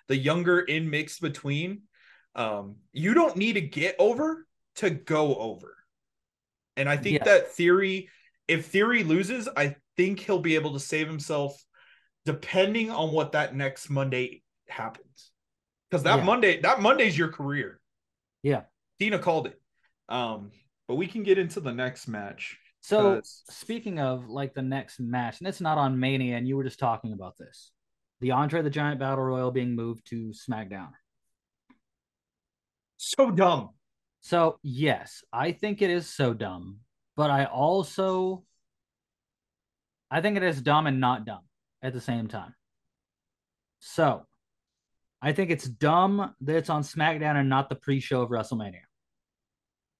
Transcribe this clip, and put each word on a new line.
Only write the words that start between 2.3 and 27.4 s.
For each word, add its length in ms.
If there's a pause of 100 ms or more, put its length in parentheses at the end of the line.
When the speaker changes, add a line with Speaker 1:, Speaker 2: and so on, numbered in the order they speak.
Speaker 1:
Um, 420 (160)
you 200
don't 220
need 180
to 80
get 380
over 480 (280)
to 140
go 460
over. 400 (1000)
And 140
I 80
think 220
Speaker 2:
Yeah. 60
Speaker 1:
that 260
Theory, 580 (380)
if 200
Theory 360
loses, 520
I 200 (220)
think 240
he'll 180
be 160
able 180
to 60
save 280
himself 540 (640)
depending 680
on 200
what 220
that 220
next 340
Monday 540 (260)
happens. 640 (600)
'Cause 120
that 160
Speaker 2:
Yeah. 40
Speaker 1:
Monday, 380
that 200
Monday's 360
your 140
career. 500 (640)
Speaker 2:
Yeah. 220 (340)
Speaker 1:
Cena 200
called 280
it. 140 (460)
Um, 440 (360)
but 80
we 120
can 160
get 140
into 220
the 140
next 340
match. 520 (220)
Speaker 2:
So, 340
Speaker 1:
'Cause 340
Speaker 2:
speaking 500
of, 300
like, 240
the 80
next 380
match, 400
and 80
it's 140
not 160
on 220
Mania, 380
and 100
you 80
were 80
just 160
talking 340
about 240
this. 340 (500)